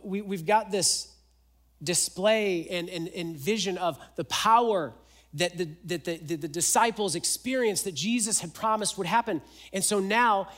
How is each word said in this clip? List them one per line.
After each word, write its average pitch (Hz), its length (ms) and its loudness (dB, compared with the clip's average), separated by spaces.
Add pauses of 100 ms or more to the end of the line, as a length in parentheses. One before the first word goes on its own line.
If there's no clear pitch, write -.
we, 202 180 -4
we've 196 240 -6
got 208 280 2
this - 400 0 (720)
display 185 840 0
and, 175 200 -4
and, 170 200 -6
and 165 280 -8
vision 185 420 -2
of 170 200 -2 (180)
the 123 80 -4
power 214 680 4 (400)
that 175 220 -2
the, 170 120 -2 (180)
that 165 180 -6
the, 170 140 -4
the, 165 180 -6
the 156 120 -6
disciples 196 680 2
experienced 240 680 -2
that 190 100 -6
Jesus 208 460 0
had 170 120 -8
promised 214 460 -2
would 190 80 -2
happen. 202 340 0 (320)
And 190 100 -4
so 208 160 2
now, 202 600 4